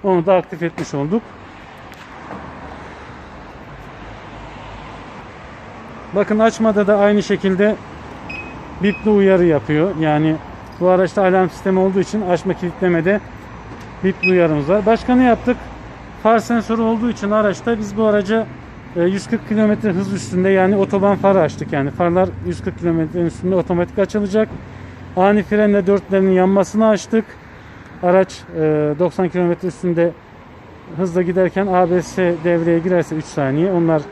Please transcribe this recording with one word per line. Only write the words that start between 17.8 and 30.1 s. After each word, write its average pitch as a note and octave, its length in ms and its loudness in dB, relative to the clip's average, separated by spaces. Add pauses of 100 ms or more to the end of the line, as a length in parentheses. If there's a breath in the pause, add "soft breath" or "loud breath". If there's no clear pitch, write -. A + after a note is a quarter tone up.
bu A3 80 0
araca, G#3 420 2 (500)
e, E3+ 60 2
yüz F#3 240 0
kırk - 220 -4
kilometre G#3+ 440 2
hız F#3+ 200 -2
üstünde F#3 360 0
yani F#3+ 280 4
otoban G3 400 2
farı G3 240 4
açtık. D3+ 320 -2
Yani C#3 180 0
farlar F3+ 380 2 (180)
yüz F3 160 -6
kırk - 160 -6
kilometrenin E3 480 0
üstünde F3+ 280 -2
otomatik F3 440 0
açılacak. G#3 500 0 (680 loud breath)
Ani G3+ 260 4
frenle G3+ 440 2
dörtlerinin F#3+ 460 2
yanmasını G3 560 4
açtık. A3 360 2 (800 loud breath)
Araç, F#3 380 2 (160)
e, D#3+ 40 -4 (380)
doksan F3+ 300 0
kilometre F3 400 0
üstünde E3+ 420 0 (840)